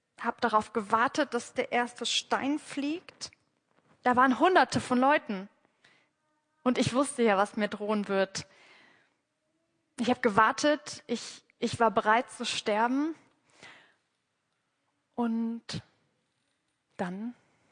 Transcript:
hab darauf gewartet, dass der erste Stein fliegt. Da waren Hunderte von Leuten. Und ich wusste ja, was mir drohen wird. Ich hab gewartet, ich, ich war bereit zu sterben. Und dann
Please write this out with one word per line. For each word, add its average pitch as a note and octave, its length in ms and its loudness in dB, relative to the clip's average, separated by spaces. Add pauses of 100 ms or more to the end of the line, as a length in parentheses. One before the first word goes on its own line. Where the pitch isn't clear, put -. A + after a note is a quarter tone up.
(200)
hab A#3 200 -6
darauf G#3+ 320 2
gewartet, A#3 640 0
dass - 200 -6
der - 180 -4
erste A#3+ 340 -4
Stein B3 520 -2
fliegt. - 720 -8 (720)
Da B3 140 2
waren B3+ 220 4
Hunderte D#4+ 420 4
von B3 180 0
Leuten. B3+ 500 0 (1120)
Und B3+ 160 0
ich A#3+ 140 2
wusste C4 300 0
ja, G#3+ 140 4
was G3+ 200 0
mir G#3 120 -2
drohen G#3 400 -4
wird. F#3+ 380 -2 (1500)
Ich A#3 120 0
hab B3 120 0
gewartet, A#3+ 840 2
ich, - 360 -8 (160)
ich - 220 -4
war A3+ 100 4
bereit G#3+ 400 2
zu - 140 -12
sterben. B3 680 -2 (2000)
Und A3+ 680 -4 (1120)
dann G3+ 380 -8 (380)